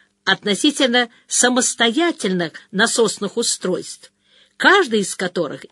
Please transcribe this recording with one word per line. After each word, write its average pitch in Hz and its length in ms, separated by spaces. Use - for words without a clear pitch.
относительно 240 840
самостоятельных 240 1300
насосных 202 640
устройств, - 760
каждый 294 420
из 190 160
которых 175 560